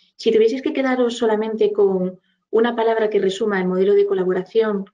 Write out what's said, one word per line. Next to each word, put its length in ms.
Si 160
tuvieseis 300
que 100
quedaros 440
solamente 560
con 480
una 240
palabra 340
que 120
resuma 400
el 80
modelo 260
de 120
colaboración 880